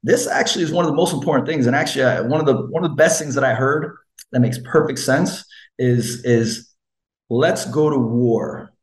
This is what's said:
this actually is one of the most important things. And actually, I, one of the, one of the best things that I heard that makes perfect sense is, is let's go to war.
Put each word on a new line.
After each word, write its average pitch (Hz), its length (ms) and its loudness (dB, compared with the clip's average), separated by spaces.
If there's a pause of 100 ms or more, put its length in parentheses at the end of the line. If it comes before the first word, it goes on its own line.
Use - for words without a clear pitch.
this 240 260 0
actually - 360 -2
is 156 80 -4
one 170 140 0
of 156 60 0
the 139 40 -2
most 175 180 2
important 143 340 0
things. 143 200 0
And 123 80 2
actually, 139 300 0
I, 113 160 2
one 131 180 0
of 151 60 -2
the, 135 100 4 (120)
one 165 180 -4
of 160 60 0
the 123 40 -8
best 160 240 4
things 147 160 -6
that 135 80 0
I 127 100 2
heard 135 420 -2 (360)
that 127 80 0
makes 117 240 2
perfect 135 360 0
sense 156 440 -2 (340)
is, 123 460 0
is 117 500 0 (560)
let's 143 360 0
go 151 240 0
to 143 80 0
war. 117 760 0 (100)